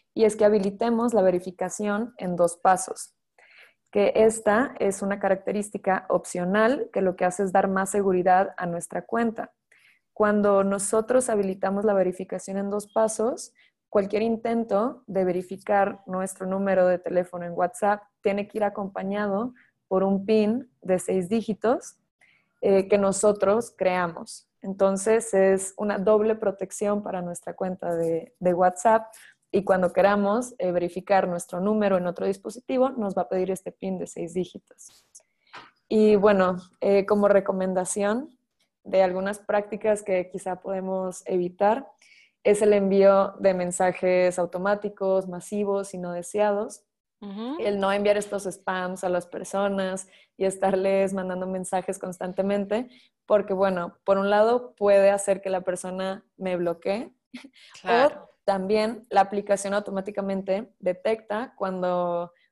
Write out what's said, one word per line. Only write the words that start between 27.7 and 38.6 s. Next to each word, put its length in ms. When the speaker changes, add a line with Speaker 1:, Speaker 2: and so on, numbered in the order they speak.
Speaker 1:
de, 460
de 160
WhatsApp 580
y 120
cuando 300
queramos, 640
eh, 140
verificar 560
nuestro 320
número 380
en 100
otro 180
dispositivo, 640
nos 260
va 80
a 60
pedir 220
este 200
pin 280
de 80
seis 260
dígitos. 720
Y 280
bueno, 420
eh, 240
como 220
recomendación 1080